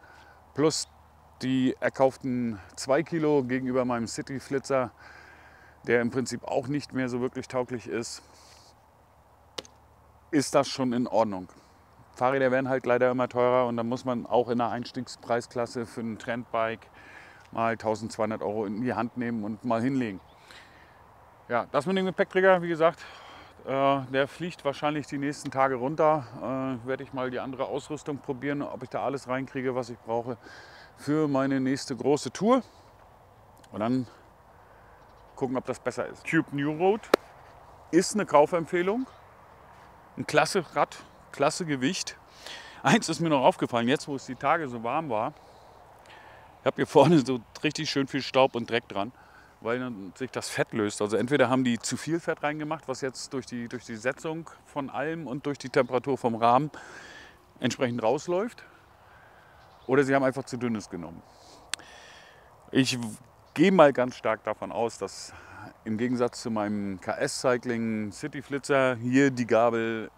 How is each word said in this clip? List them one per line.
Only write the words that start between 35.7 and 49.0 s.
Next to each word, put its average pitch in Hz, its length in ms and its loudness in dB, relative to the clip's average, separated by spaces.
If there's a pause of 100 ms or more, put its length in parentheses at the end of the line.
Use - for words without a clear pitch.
besser 120 260 -4
ist. - 220 -14
Cube 160 260 2
New 143 220 -2
Road 190 240 2 (920)
ist 175 240 4
eine 202 120 0
Kaufempfehlung. 180 800 4 (1080)
Ein 131 100 -6
klasse 151 380 2 (100)
Rad, 147 220 0 (360)
klasse 156 320 0
Gewicht. 147 520 -2 (640)
Eins 156 260 4
ist 160 120 -2
mir 165 100 2
noch 135 120 4
aufgefallen, 123 460 4
jetzt 135 200 0
wo 143 80 -4
es - 100 -10
die 131 80 -8
Tage 147 340 0
so 120 140 -8
warm 143 260 -2
war. 117 240 -2 (1300)
Ich - 60 -2
habe - 100 -2
hier 143 100 -2
vorne 151 320 8
so 127 220 0 (220)
richtig 151 280 -2
schön 139 160 0
viel 131 160 -4
Staub 131 320 4
und 120 160 -6
Dreck 117 180 -2
dran, 101 240 -4 (480)